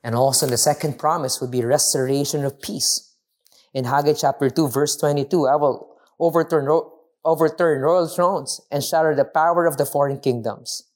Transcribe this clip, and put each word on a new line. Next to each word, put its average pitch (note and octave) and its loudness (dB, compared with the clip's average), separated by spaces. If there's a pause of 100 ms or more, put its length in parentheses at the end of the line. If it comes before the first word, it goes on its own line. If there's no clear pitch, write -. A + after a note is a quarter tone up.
And A#2 -4
also C3 2
the B2 0
second D3 -2
promise D3+ -2
would B2 -6
be B2 -2
restoration C3+ 0
of - -6
peace. - -4 (600)
In C3 -4
Haggai C#3+ 2
chapter C#3 0
two, D#3 0
verse C#3 0
twenty-two, D3 0
"I C#3 4
will D3 -2 (240)
overturn, E3 2
ro-, D#3 0 (320)
overturn D#3 2
royal E3 2
thrones F3+ -2 (100)
and C#3+ -2
shatter D#3+ 0
the C3 2
power E3+ 2
of D3+ 0
the C#3 -2
foreign C#3 0
kingdoms. A#2 -4 (120)